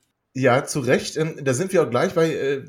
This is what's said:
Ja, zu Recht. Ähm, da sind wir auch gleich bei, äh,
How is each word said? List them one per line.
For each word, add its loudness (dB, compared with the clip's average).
Ja, 2
zu -4
Recht. 0
Ähm, -4
da 0
sind -4
wir 4
auch -2
gleich 0
bei, 2
äh, -2